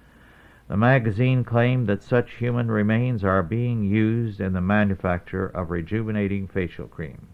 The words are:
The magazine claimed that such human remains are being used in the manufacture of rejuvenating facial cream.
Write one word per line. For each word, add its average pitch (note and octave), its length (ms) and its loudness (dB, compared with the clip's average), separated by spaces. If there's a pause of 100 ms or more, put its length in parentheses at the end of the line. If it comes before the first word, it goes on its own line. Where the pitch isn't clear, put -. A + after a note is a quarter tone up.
(680)
The - 100 -4
magazine A#2+ 680 4
claimed B2 440 2
that G2 160 0
such A#2+ 300 0
human A#2+ 360 -2
remains A2 540 0
are F#2+ 180 4
being A2+ 420 -2
used A2 560 0
in F#2+ 140 -2
the F#2 80 0
manufacture F#2+ 840 0
of F2 240 -6
rejuvenating G2+ 760 -2
facial F2+ 400 -6
cream. C#2 460 -14